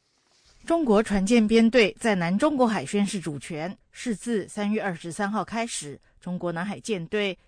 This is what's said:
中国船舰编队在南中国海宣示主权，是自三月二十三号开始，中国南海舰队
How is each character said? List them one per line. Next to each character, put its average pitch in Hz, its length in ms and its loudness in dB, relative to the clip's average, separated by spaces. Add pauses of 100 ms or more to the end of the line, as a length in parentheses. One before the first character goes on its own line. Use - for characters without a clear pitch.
(680)
中 330 180 0
国 220 160 6
船 208 240 0
舰 220 220 6
编 226 240 6
队 240 300 4
在 214 160 0
南 175 200 0
中 294 200 2
国 254 100 4
海 190 180 -2
宣 202 220 0
示 185 140 -6
主 147 180 -8
权， 160 380 -8 (160)
是 233 220 -6
自 220 340 -4
三 208 220 -4
月 214 120 0
二 190 100 -2
十 170 200 -10
三 202 180 -4
号 208 140 -2
开 226 200 -4
始， 147 340 -10 (200)
中 180 180 -8
国 175 140 -4
南 170 160 -4
海 202 140 -8
舰 180 260 -4
队 202 420 -2